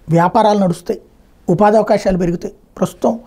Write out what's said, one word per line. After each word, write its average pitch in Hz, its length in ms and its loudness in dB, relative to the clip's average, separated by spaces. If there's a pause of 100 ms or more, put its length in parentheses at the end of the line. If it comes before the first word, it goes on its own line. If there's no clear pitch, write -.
వ్యాపారాలు 202 500 2
నడుస్తాయి, - 420 -4 (480)
ఉపాధి 208 280 2
అవకాశాలు 202 420 0
పెరుగుతాయి. 175 360 -4 (240)
ప్రస్తుతం 233 480 -4